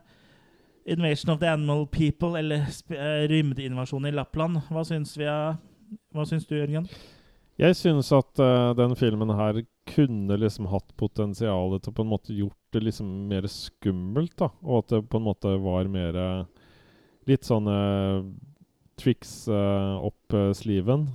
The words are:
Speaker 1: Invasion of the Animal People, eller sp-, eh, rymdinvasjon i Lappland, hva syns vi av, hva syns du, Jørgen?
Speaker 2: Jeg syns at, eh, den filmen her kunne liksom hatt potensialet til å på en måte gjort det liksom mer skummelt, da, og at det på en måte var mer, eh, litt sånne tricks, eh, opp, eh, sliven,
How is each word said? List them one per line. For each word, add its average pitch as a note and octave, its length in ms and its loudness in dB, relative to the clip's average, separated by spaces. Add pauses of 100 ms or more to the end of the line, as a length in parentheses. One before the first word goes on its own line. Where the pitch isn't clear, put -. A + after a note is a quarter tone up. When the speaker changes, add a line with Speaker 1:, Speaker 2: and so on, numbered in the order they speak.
(880)
Speaker 1:
Invasion E3 480 0
of D3 60 -2
the F3 80 2
Animal D3+ 380 0
People, D#3+ 520 0
eller D3+ 340 -2
sp-, - 240 -14
eh, D3+ 320 -2
rymdinvasjon C3+ 800 0
i D3 60 -2
Lappland, D#3 580 -2
hva D#3+ 160 -4
syns D#3 320 -4
vi D3 80 -4
av, D3+ 320 -2 (560)
hva D3+ 120 -2
syns D#3+ 200 -4
du, D3+ 80 -4
Jørgen? D3+ 340 -2 (720)
Speaker 2:
Jeg F3 160 6
syns D3+ 420 2
at, - 240 2
eh, B2 340 6
den B2 200 4
filmen A2 420 2
her G#2+ 260 0 (240)
kunne G#2 520 2
liksom G#2+ 320 0
hatt - 260 -4
potensialet G2 880 -2
til G#2 100 -10
å - 40 -10
på A2 80 0
en A2 60 -2
måte G#2+ 260 -2
gjort G2+ 180 -2 (180)
det A2 120 0
liksom G2+ 440 -4
mer F#2+ 140 -2
skummelt, G2 960 -4
da, E3 120 0 (140)
og B2 220 0
at - 40 -20
det A2 220 0
på - 60 -2
en A2+ 80 -2
måte G2 360 0
var F#2 280 0
mer, F2+ 280 -2
eh, F#2 280 -4 (800)
litt C3 160 2
sånne G2+ 920 0 (640)
tricks, - 520 -2
eh, G2 560 0
opp, - 280 -8
eh, G2+ 220 2
sliven, A2 600 0